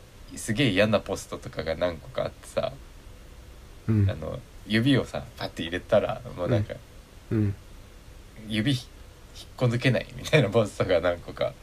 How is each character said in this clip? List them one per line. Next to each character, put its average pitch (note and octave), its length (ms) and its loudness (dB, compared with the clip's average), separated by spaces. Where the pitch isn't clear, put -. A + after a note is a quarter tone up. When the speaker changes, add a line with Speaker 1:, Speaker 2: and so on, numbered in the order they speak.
Speaker 1:
う - 40 -14
ん。 - 20 -10
Speaker 2:
す - 160 -4
げ C3+ 120 4
え A2+ 40 6
嫌 G2 180 4
な G#2 120 4
ポ - 160 -4
ス - 120 -12
ト - 100 -10
と - 120 -12
か - 140 -6
が D#2+ 120 -2
何 F2 220 -2
個 - 120 -14
か - 160 -4
あ - 40 -2
っ - 20 -6
て - 160 -18
さ、 - 260 -2
Speaker 1:
う A2+ 40 2
ん。 G2+ 180 6
Speaker 2:
あ - 60 0
の、 D#2+ 240 -8
指 A#2+ 300 4
を F2+ 80 2
さ、 C#2+ 180 -6
パ - 80 -6
ッ - 40 -6
て - 140 -10
入 D#2+ 80 -6
れ F2+ 80 -2
た G#2+ 200 4
ら、 - 220 0
も F2 100 -4
う - 40 0
な A#2 100 4
ん G#2+ 40 2
か、 - 100 -6
Speaker 1:
う A2+ 40 2
ん。 - 20 4
う G#2+ 40 4
ん。 G2+ 140 2
Speaker 2:
指 G#2+ 260 2
ひ-、 - 140 -4
引 - 60 -16
っ - 100 -20
こ B2+ 120 2
抜 A#2 120 2
け C3 120 4
な G2+ 80 2
い - 80 -6
み - 60 -10
た - 140 4
い - 60 8
な G2 60 2
ポ A2 160 4
ス - 120 -10
ト G#2 80 2
が F2+ 140 4
何 F2 200 2
個 - 140 -14
か - 300 -2